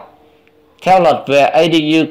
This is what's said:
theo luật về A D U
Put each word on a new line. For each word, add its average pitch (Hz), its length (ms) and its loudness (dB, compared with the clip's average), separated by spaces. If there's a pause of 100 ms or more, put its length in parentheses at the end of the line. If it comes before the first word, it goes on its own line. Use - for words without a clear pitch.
(840)
theo 185 180 2
luật 151 160 2 (100)
về 139 140 0
A 151 220 0
D 165 120 0 (200)
U 160 160 0